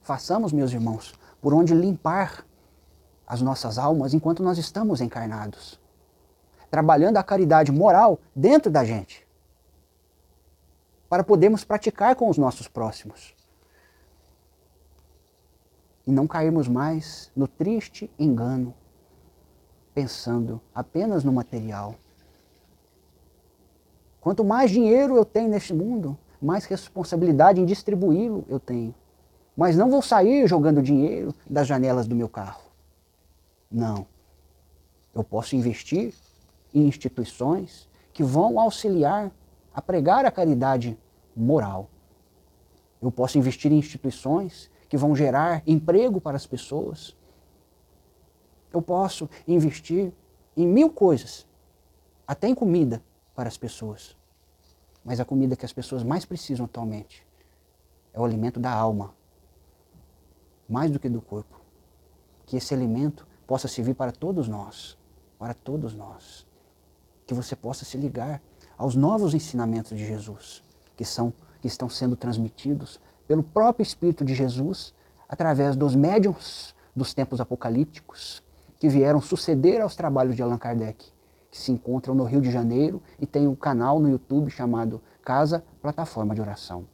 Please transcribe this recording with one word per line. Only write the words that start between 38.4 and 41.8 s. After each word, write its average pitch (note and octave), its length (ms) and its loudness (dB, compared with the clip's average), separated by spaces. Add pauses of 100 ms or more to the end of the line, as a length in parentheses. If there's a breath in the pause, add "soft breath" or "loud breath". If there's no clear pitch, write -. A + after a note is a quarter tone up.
auxiliar G3+ 720 0 (420)
a C#3+ 80 -8
pregar F#3 440 2
a - 60 4
caridade C3 640 0 (380)
moral. A2+ 540 0 (1120)